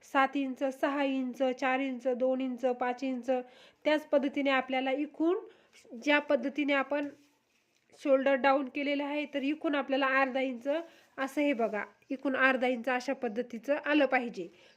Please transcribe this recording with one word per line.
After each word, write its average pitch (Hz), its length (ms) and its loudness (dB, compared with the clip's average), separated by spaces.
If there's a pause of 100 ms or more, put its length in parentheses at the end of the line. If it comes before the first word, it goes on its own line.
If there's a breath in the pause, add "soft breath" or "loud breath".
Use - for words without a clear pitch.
(140)
सात 269 220 2
इंच, 269 360 -4
सहा 285 320 -2
इंच, 269 380 -2 (180)
चार 262 200 0
इंच, 269 280 -4 (100)
दोन 254 240 0
इंच, 254 240 -2 (140)
पाच 247 240 -2
इंच, 254 260 -4 (560 loud breath)
त्याच 302 220 2
पद्धतीने 277 420 2
आपल्याला 262 420 0
इकून, 302 460 0 (540 loud breath)
ज्या 285 280 2
पद्धतीने 285 540 0
आपण 285 340 0 (920)
शोल्डर 269 340 4
डाऊन 269 400 4
केलेलं 285 280 -2
आहे, 294 300 -4
तर 285 100 -4
इकून 302 320 -2
आपल्याला 269 320 0 (140)
अर्धा 269 180 0
इंच 262 280 -4
असं, 294 760 -4
हे 285 120 4
बघा, 214 300 -2 (260)
इकून 269 260 -2
अर्धा 262 320 4
इंच 247 220 -2
अशा 254 240 -2
पद्धतीचं 240 720 -4
आलं 294 200 4
पाहिजे. 233 420 -2 (300 soft breath)